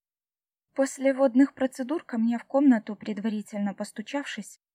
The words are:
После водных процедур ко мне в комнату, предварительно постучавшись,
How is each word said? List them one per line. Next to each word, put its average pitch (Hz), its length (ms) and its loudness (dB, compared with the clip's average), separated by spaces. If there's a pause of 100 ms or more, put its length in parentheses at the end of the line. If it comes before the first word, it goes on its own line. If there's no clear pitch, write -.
(760)
После 269 380 0
водных 262 400 4
процедур 262 520 -4
ко - 120 -8
мне 233 220 0
в - 60 -12
комнату, 247 520 2
предварительно 202 760 -6
постучавшись, - 840 -10 (140)